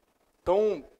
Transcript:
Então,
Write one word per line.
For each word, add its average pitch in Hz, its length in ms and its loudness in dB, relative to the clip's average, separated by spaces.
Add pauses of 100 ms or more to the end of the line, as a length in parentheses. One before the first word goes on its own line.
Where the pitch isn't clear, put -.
(420)
Então, 190 400 0 (180)